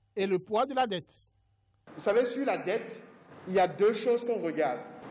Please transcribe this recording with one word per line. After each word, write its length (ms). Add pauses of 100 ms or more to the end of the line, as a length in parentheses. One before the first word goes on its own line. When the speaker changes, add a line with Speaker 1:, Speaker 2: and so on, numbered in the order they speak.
(160)
Speaker 1:
et 120
le 100
poids 300
de 80
la 100
dette. 420 (680)
Speaker 2:
Vous 80
savez, 240
sur 180
la 140
dette, 420 (460)
il 80
y 40
a 80
deux 280
choses 280
qu'on 160
regarde. 420 (300)